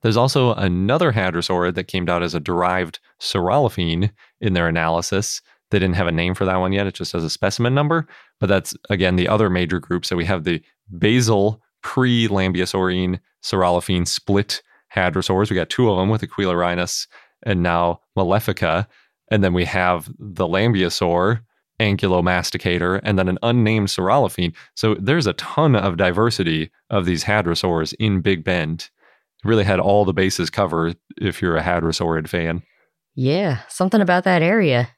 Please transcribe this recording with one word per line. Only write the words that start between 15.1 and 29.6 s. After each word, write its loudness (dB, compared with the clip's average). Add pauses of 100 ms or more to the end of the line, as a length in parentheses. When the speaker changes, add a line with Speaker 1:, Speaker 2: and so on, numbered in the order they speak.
Speaker 1:
We 0
got -2
two 2
of 2
them 0
with 0
Aquila -2
rhinus -2 (360)
and 0
now 0 (160)
Malefica. 0 (420)
And 2
then 2
we 2
have -2 (100)
the -4
lambeosaur, 0 (380)
Angulomasticator, 0
and 0
then 2
an -2
unnamed 2
saurolophine. 0 (220)
So 0
there's 0
a 0
ton 0
of 0
diversity 0 (220)
of 0
these 0
hadrosaurs 0
in 0
Big 0
Bend. -4 (540)
It -4
really 2